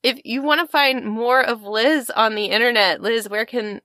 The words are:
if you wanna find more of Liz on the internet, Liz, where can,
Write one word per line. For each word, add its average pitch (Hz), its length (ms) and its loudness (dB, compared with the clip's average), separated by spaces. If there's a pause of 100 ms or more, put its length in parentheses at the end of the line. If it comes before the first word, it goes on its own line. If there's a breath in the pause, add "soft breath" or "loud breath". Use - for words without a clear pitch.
if 254 200 0
you 240 200 -6
wanna 302 240 0
find 269 380 0
more 233 360 2
of 226 220 -2
Liz 233 480 0
on 220 240 2
the 208 100 -2
internet, 214 560 2
Liz, 214 280 -2
where 214 160 -4
can, 214 400 -6